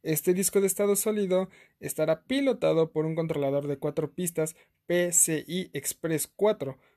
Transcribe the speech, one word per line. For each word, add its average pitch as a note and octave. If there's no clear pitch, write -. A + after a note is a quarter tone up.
Este D#3+
disco F#3+
de G3
estado G3+
sólido F#3+
estará D#3
pilotado D#3+
por D#3
un D#3+
controlador C#3+
de C#3+
cuatro D3+
pistas E3+
P F3
C D#3+
I F3+
Express -
cuatro, G3